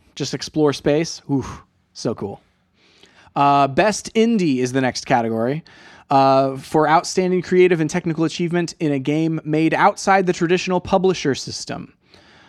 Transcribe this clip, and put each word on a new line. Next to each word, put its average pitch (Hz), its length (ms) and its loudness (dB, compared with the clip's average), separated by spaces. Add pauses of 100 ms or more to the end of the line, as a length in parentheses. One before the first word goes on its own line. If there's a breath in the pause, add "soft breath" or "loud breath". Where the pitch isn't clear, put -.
(180)
just 143 160 -6
explore 151 400 -2
space. 156 480 -2 (100)
Oof, 104 300 -4 (320)
so 123 200 -6
cool. 101 280 -10 (920 soft breath)
Uh, 143 320 4
best 175 480 -2
indie 220 420 2
is 123 160 -2
the 135 80 0
next 127 240 -4
category. 117 580 0 (460 loud breath)
Uh, 135 480 4
for 151 320 0
outstanding 180 520 0
creative 180 380 4
and 156 100 0
technical 170 340 -2
achievement 170 560 -2
in 156 120 0
a 143 80 -2
game 156 440 -2
made 156 300 0
outside 190 520 2
the 175 80 0
traditional 180 480 0
publisher 180 540 0
system. - 580 -12 (560 soft breath)